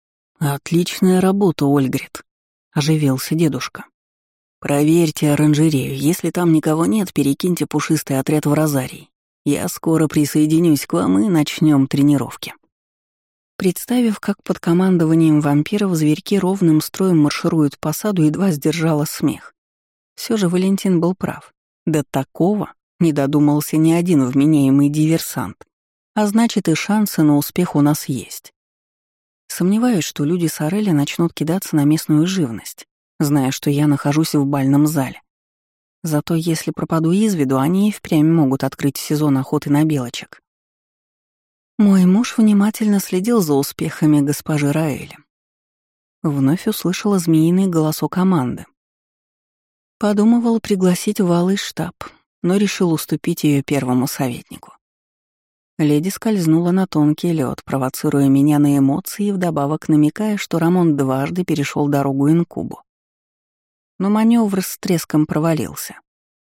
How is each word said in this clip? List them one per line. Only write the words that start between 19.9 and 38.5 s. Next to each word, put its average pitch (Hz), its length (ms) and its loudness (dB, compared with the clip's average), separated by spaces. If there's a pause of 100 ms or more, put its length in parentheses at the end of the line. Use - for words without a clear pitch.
Всё - 200 -4
же 190 120 0
Валентин 185 520 0
был 175 140 0
прав. - 380 -10 (340)
До 151 160 0
такого 170 680 -4 (260)
не 165 140 2
додумался 147 640 0
ни 160 160 4
один 170 320 2
вменяемый 139 640 4
диверсант. 151 760 -2 (520)
А 214 100 2
значит, 220 420 0
и 160 60 2
шансы 202 480 -2
на 147 140 4
успех 165 400 -2
у 143 60 4
нас 147 240 0
есть. - 460 -10 (960)
Сомневаюсь, 208 580 0
что - 200 -6
люди 170 240 -2
Сареля 185 440 -2
начнут 151 400 0
кидаться 165 440 -4
на 143 80 2
местную 151 420 2
живность, 156 600 -6 (340)
зная, 143 320 0
что - 180 -4
я 147 160 0
нахожусь 147 480 0
в 143 100 2
бальном 143 440 2
зале. 139 340 -4 (800)
Зато 156 320 -2
если 160 380 -2
пропаду 165 400 -2
из 208 240 2
виду, 135 220 0
они 190 320 2
и - 20 -8
впрямь 156 360 0
могут 139 360 2